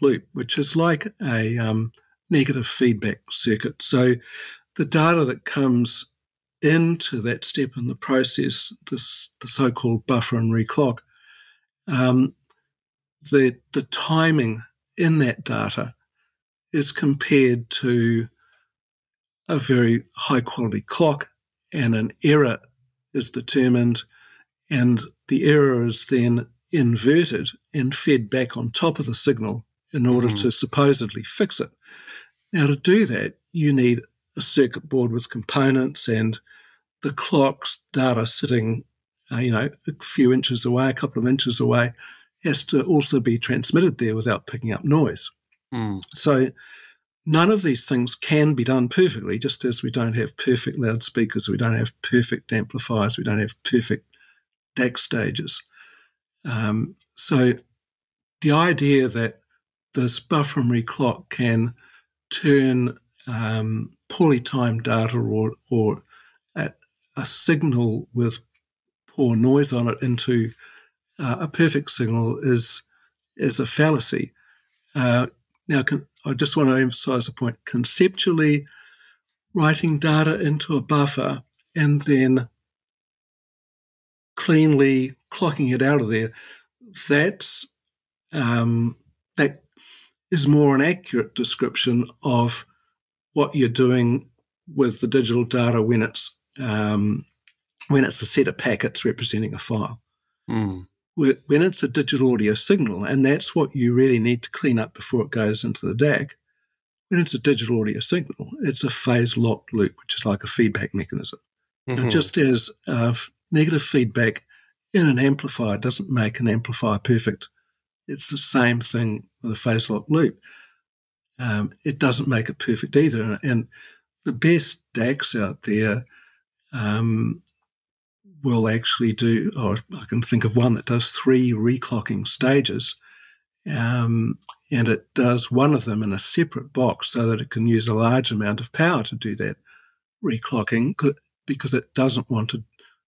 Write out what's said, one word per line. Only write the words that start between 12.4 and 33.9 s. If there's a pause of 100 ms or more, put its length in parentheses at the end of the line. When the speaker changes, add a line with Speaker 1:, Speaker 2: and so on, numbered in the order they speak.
Speaker 1:
the, (160)
the
timing (340)
in
that
data (800)
is
compared
to (1200)
a
very (120)
high
quality
clock (420)
and
an (100)
error (540)
is
determined, (640)
and (260)
the
error
is
then (240)
inverted (260)
and
fed
back
on
top
of
the
signal (260)
in
order
Speaker 2:
Mm-hmm.
Speaker 1:
to
supposedly
fix
it. (840)
Now,
to
do
that, (140)
you
need (360)